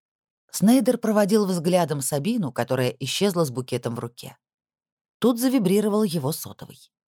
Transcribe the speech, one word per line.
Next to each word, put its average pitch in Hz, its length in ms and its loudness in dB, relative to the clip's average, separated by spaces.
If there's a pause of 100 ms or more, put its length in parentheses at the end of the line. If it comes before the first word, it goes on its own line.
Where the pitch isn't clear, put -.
(560)
Снейдер 233 420 4
проводил 208 480 2
взглядом 175 540 0
Сабину, 156 540 -2
которая 127 340 -2 (140)
исчезла 175 420 -2
с 135 80 -2
букетом 123 420 -6
в 117 60 -8
руке. 120 380 -14 (840)
Тут 233 180 2
завибрировал 214 680 2
его 156 280 -2
сотовый. - 480 -14 (280)